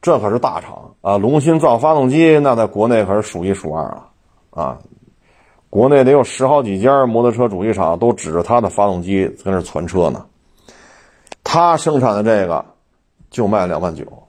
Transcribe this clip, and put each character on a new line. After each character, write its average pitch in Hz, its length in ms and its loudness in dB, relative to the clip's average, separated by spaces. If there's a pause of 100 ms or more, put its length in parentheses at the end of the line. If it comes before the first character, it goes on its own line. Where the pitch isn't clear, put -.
这 160 160 2
可 104 100 -2
是 110 80 0
大 98 240 -2
厂 - 400 -20
啊！ 98 160 0
龙 127 240 2
芯 160 180 2
造 127 200 2
发 156 160 2
动 139 120 2
机， 156 300 4
那 139 180 2
在 113 120 0
国 104 200 -2
内 117 160 2
可 98 120 -2
是 107 80 0
数 87 200 -10
一 95 120 -2
数 80 180 -10
二 78 120 -6
啊！ - 220 -14 (440)
啊， 67 260 -8 (880)
国 120 220 2
内 139 140 6
得 127 80 4
有 143 120 4
十 127 220 -4
好 143 160 2
几 98 180 -4
家 131 280 2
摩 117 160 0
托 120 80 2
车 120 160 0
主 98 160 -4
机 110 100 -2
厂 85 240 -2
都 117 160 2
指 80 180 -8
着 85 120 -2
他 120 180 2
的 101 80 -2
发 101 160 0
动 92 160 -2
机 95 240 -2 (180)
跟 95 80 -4
这 92 120 -2
传 85 240 -8
车 85 240 0
呢。 60 120 -12 (1200)
他 170 320 2
生 156 240 0
产 123 140 2
的 101 80 -2
这 104 240 2
个 82 180 -4 (680)
就 113 160 -2
卖 101 180 0
两 82 160 -4
万 87 140 -6
九 - 100 -14 (240)